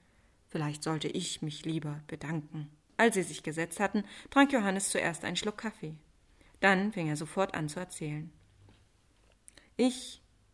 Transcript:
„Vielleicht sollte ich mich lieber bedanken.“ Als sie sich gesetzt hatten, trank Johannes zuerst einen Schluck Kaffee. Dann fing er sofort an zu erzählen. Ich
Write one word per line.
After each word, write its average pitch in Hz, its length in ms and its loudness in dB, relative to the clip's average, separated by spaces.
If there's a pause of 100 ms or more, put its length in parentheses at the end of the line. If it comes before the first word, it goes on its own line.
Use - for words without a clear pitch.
(480)
„Vielleicht 151 340 -4
sollte 151 260 -2
ich - 340 -4
mich 151 240 -6
lieber 151 400 -4
bedanken.“ 151 640 -6 (260)
Als 226 180 6
sie 190 80 2
sich 170 200 -6
gesetzt 165 380 -4
hatten, 202 240 0 (260)
trank 277 220 8
Johannes 196 360 2
zuerst 170 360 0
einen 175 120 -2
Schluck 208 220 -2
Kaffee. 160 360 -8 (680)
Dann 196 320 6
fing 165 160 0
er 151 80 2
sofort 190 380 0
an 156 140 -2
zu 165 120 -6
erzählen. 156 520 -8 (1400)
Ich - 460 0 (320)